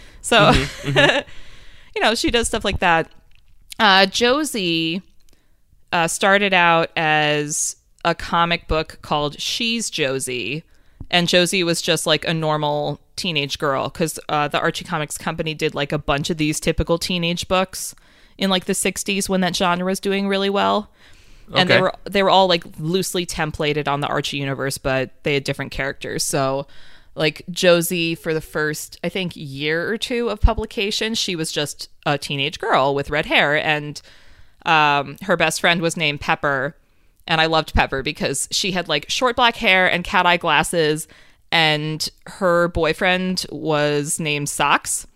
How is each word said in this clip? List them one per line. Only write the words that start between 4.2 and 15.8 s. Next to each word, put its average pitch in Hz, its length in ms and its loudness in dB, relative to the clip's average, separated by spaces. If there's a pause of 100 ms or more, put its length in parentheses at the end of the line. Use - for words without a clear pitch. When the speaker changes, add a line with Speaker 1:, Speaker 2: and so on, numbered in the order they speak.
Speaker 1:
uh, 170 160 2
started 196 460 2
out 170 440 4
as 151 800 0 (280)
a 170 100 2
comic 170 540 -2
book 160 340 -4
called 147 380 -2
She's 226 500 -4
Josie. 131 720 -4 (460)
And 175 180 2
Josie 180 360 4
was 170 180 0
just, 160 240 0
like, 156 200 0
a 170 80 -2
normal 147 680 -2 (160)
teenage 147 420 -4
girl 135 320 -2
'cause, - 280 -4 (100)
uh, 147 200 0
the 147 120 -2
Archie - 240 -2
Comics 151 340 -6
company 160 360 -6
did, 151 200 -2
like, 143 180 -2